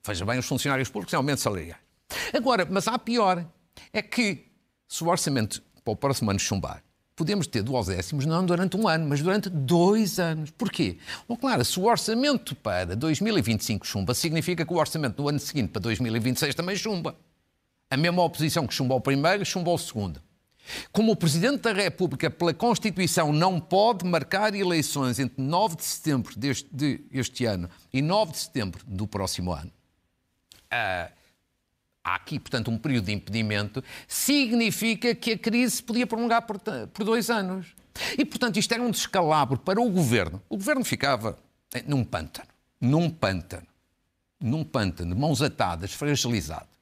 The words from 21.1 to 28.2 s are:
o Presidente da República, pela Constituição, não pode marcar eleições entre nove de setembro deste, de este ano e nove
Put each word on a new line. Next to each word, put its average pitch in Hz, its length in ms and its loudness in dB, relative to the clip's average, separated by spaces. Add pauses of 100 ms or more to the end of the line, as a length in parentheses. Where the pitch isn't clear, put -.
o 185 40 4
Presidente 170 420 2
da - 140 0
República, 180 580 0
pela 170 240 0
Constituição, 185 800 2
não 175 280 2
pode 196 460 2
marcar 190 480 0
eleições 147 640 0
entre 135 240 -2
nove 170 340 0
de - 80 -10
setembro - 540 -2
deste, 127 340 -2
de 139 280 -2 (120)
este 127 320 -2
ano 90 240 -2 (240)
e 131 80 0
nove 170 320 2